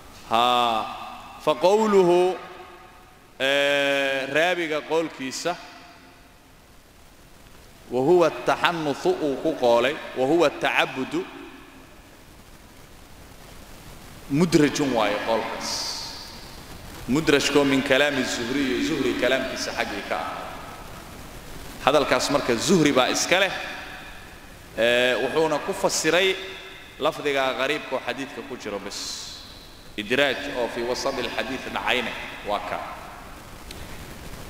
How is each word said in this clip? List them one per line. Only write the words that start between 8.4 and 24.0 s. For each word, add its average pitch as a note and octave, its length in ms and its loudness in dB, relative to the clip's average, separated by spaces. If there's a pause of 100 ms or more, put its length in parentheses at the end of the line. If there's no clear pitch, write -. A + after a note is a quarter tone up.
uu C#3 220 0
ku D#3 160 2
qoolay, A#2+ 360 4 (220)
wa B2+ 80 2
huwa D#3 220 6
at-tacabbudu, C#3 760 0 (3000)
mudrajun D3 640 4
waaye G#2 220 4 (100)
qowlkaas. - 440 -2 (1400)
Mudrajkoo C#3+ 580 4
min C3+ 180 4
kalaami C3+ 400 4
Zuhri, A#2+ 400 -2
iyo B2 240 0
Zuhri C3+ 340 0
kalaamkiisa B2+ 540 0
xaggii G#2+ 340 -4
ka A2 60 -2
ah. F2+ 160 -4 (1500)
Hadalkaas C3+ 460 4
marka C3+ 240 2
Zuhri D3 380 6
baa B2 160 4
iska E3+ 300 2
leh, F#3+ 120 2 (1300)